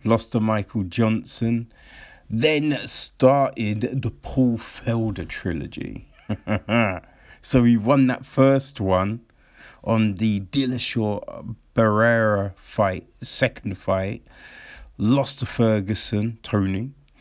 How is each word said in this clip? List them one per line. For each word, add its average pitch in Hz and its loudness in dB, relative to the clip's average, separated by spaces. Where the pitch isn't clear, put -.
lost 110 0
to 120 0
Michael 107 -2
Johnson, 113 -2
then 147 2
started 131 0
the 113 -4
Paul 123 0
Felder 110 -4
trilogy. - -8
<laughs> 104 0
So 123 4
he 120 6
won 127 4
that - -2
first 135 2
one 95 0
on 110 0
the 107 0
Dillashaw 113 -4
Barrera 107 2
fight, - -2
second - -4
fight, 95 -4
lost 127 0
to 117 -4
Ferguson, 107 0
Tony. 101 -2